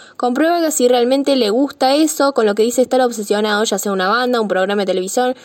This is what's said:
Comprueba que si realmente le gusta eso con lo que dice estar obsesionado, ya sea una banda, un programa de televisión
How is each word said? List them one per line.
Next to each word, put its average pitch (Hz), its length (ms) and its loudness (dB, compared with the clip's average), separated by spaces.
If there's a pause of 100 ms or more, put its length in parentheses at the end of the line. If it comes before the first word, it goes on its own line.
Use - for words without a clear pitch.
(160)
Comprueba 302 440 0
que 320 100 0
si 247 160 2
realmente 254 480 2
le 226 160 0
gusta 262 440 0
eso 294 400 0
con 220 120 2
lo 202 80 0
que 214 80 0
dice 240 200 2
estar 254 180 0
obsesionado, 214 640 -2
ya 214 140 -2
sea 202 120 -4
una 190 180 -2
banda, 240 320 0
un 214 80 -2
programa 190 340 -2
de 185 40 -4
televisión 190 480 -2 (100)